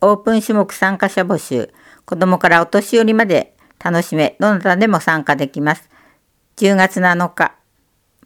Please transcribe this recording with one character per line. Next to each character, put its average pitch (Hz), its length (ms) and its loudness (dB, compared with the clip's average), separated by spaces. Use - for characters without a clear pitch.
オ 202 140 4
ー - 20 -10
プ 220 180 -2
ン 220 60 0
種 220 120 -4
目 202 200 0
参 190 240 -2
加 196 100 -2
者 190 140 -2
募 180 160 -2
集。 120 360 -6
子 170 120 -8
ど 180 100 2
も 185 120 2
か 180 100 0
ら 170 120 4
お 170 40 0
年 202 320 0
寄 226 80 4
り 220 80 2
ま 220 120 2
で 175 300 -2
楽 170 200 -2
し 151 160 -6
め、 151 240 0
ど 208 120 2
な 185 60 -2
た 180 160 0
で 214 140 0
も 180 100 0
参 156 240 -2
加 143 140 0
で 139 100 -4
き 143 140 -8
ま 151 140 0
す。 - 140 -20
十 196 180 2
月 190 240 2
七 175 300 0
日、 - 260 -2